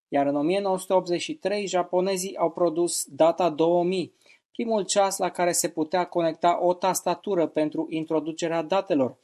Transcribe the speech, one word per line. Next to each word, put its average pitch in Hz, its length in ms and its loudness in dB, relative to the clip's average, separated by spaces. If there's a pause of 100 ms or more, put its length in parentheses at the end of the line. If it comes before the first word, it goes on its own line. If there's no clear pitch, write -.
iar 143 180 0
în 143 100 0
o 147 60 0
mie 180 180 0
nouă 190 200 -2
sute 190 140 -2
optzeci 175 280 2
și 156 120 -8
trei 202 340 -4
japonezii 180 680 -2
au 170 140 0
produs 170 580 0
Data 170 400 4
două 165 340 2
mii, 180 300 -2 (380)
primul 220 320 -2
ceas 190 340 0
la 180 120 0
care 175 220 0
se 170 180 -2
putea 165 360 -2
conecta 170 560 0
o 180 120 4
tastatură 180 720 0
pentru 156 420 -2
introducerea 160 720 -2
datelor. 156 640 0